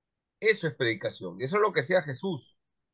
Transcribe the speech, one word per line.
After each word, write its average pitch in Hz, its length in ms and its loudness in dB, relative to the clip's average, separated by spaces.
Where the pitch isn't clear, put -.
Eso 202 300 2
es 131 60 -6
predicación, 101 680 -2
eso 139 160 -2
es 208 60 4
lo 208 100 4
que 165 80 0
hacía 175 220 2
Jesús. 151 560 -6